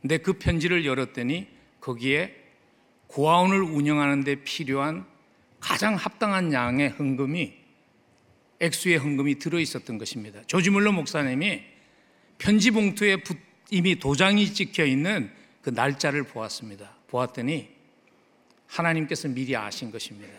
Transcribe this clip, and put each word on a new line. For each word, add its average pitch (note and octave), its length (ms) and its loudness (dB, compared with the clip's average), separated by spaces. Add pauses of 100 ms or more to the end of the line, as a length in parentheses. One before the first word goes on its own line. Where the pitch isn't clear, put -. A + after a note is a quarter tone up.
근데 D#3 180 0
그 F3+ 160 0
편지를 E3+ 500 0
열었더니 C3 600 -2 (340)
거기에 C3+ 540 -2 (720)
고아원을 F3+ 540 4
운영하는 D3 640 2
데 C#3 120 0
필요한 C#3+ 720 -6 (540)
가장 G#3 360 0
합당한 F#3+ 560 -2
양의 B2+ 380 0
헌금이, C#3 680 -4 (1000)
액수의 E3+ 380 2
헌금이 C#3+ 400 0
들어있었던 D3 600 -4
것입니다. G#2+ 480 -12
조지 F#3 240 2
뮬러 G3+ 220 4
목사님이 D3+ 680 -2 (760)
편지 G#3+ 320 6
봉투에 G#3 520 2
붙-, E3+ 160 -8 (320)
이미 F#3 280 2
도장이 F#3+ 540 4
찍혀 - 320 0
있는 C#3+ 460 0 (320)
그 C3+ 80 -4
날짜를 C#3 540 0
보았습니다. G#2+ 720 -12 (140)
보았더니 B2+ 600 -4 (1000)
하나님께서 D#3+ 640 -2
미리 B2+ 280 -4
아신 G#2+ 340 -8
것입니다. G#2 480 -14